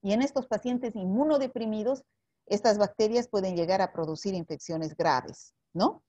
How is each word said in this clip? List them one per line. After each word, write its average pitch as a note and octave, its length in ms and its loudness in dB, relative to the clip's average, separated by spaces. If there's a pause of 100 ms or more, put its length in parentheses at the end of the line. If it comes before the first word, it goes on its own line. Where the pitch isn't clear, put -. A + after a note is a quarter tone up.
Y G3+ 120 0
en A#3+ 100 4
estos C#4 240 -2
pacientes B3 480 -4
inmunodeprimidos, A#3 1080 0 (440)
estas G#3 320 2
bacterias A3 480 2
pueden F#3+ 280 -2
llegar F3+ 280 2
a F#3 100 -4
producir D#3+ 400 -4
infecciones D#3+ 640 -6
graves, - 560 -2 (200)
¿no? G#3 360 0